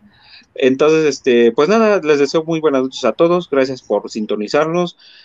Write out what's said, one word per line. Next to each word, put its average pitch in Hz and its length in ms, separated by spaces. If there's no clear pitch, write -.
Entonces, 151 520
este, 120 460
pues 143 180
nada, 214 320
les 147 180
deseo 156 240
muy 160 160
buenas 139 240
noches 131 220
a 113 80
todos, 175 360
gracias 131 320
por 101 280
sintonizarnos. 147 880